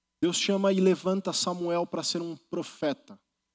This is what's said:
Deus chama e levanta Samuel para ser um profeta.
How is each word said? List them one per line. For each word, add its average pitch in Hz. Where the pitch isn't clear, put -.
Deus 170
chama 196
e 190
levanta 185
Samuel 175
para 165
ser -
um 170
profeta. 151